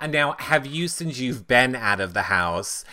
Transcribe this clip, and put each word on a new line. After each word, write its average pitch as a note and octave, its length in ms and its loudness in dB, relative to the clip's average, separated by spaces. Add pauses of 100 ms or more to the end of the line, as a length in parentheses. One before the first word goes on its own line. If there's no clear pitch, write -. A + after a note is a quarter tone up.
(100)
now, D3 280 0
have D3+ 280 0
you, D#3 200 -4
since E3 320 -6
you've B2+ 300 -4
been B2+ 260 6
out G#2 260 0
of F#2 120 -2
the G2 120 0
house, F2 680 -2